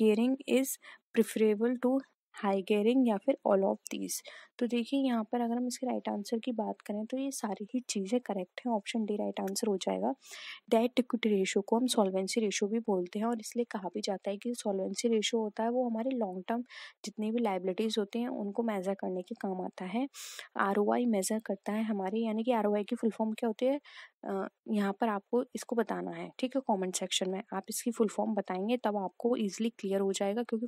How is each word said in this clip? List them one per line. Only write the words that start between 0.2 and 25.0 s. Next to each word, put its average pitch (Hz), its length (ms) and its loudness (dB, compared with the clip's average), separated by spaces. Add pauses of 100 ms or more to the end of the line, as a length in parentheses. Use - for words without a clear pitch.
is 262 180 4 (500)
preferable 220 680 2
to 262 140 4 (460)
high 196 160 2 (100)
gearing 233 360 6
या 208 100 4
फिर 269 200 2 (100)
all 196 160 6
of 208 140 2 (180)
these। 196 260 -6 (360)
तो 240 100 0
देखिए 240 320 0
यहाँ 247 240 2
पर 240 180 -2
अगर 233 140 0
हम 247 120 -2
इसके 247 200 -4
राइट 220 220 -2
आंसर 214 300 -2
की 254 120 -4
बात 208 300 -4
करें 214 240 -4
तो 254 120 -6
ये 269 140 -2
सारी 208 420 -6
ही 254 60 0
चीज़ें 214 420 -2
करेक्ट 196 440 -6
हैं, 240 80 0
ऑप्शन 214 320 0
डी 208 100 0
राइट 202 240 -4
आंसर 196 280 -2
हो 196 100 2
जाएगा। 190 360 0 (560)
डेट 233 300 4
इक्विटी 240 300 2
रेशियो 196 320 2
को 226 180 4
हम 254 80 2
सॉल्वेंसी 190 540 2
रेशियो 202 280 0
भी 226 100 0
बोलते 196 400 0
हैं 214 60 0
और 233 140 0
इसलिए 233 320 -4
कहा 190 180 -6
भी 214 120 -6
जाता 196 280 -2
है 202 80 -4
कि 240 180 -4
सॉल्वेंसी 196 520 -2
रेशियो 226 340 2
होता 214 220 -2
है 233 60 0
वो 247 200 2
हमारे 226 200 -2
लॉन्ग 196 380 -2
टर्म 240 160 -2 (420)
जितनी 214 260 -4
भी 240 120 2
लायबिलिटीज 190 560 0
होती 208 200 -2
हैं 240 80 -2
उनको 233 360 -2
मेजर 196 300 0
करने 190 280 -4
के 220 140 -8
काम 190 260 -4
आता - 240 -6
है। 226 220 -2 (500)
आरओआई 208 480 2
मेजर 214 340 2
करता 202 340 -4
है 214 100 0
हमारी, 214 420 -2
यानी 220 180 0
कि 247 80 0
आरओआई 208 320 2
की 240 120 -4
फुल 233 140 2
फॉर्म 220 240 0
क्या 240 140 -2
होती 226 180 0
है, 277 140 2 (440)
अ, 190 240 -4 (200)
यहाँ 202 260 2
पर 226 160 0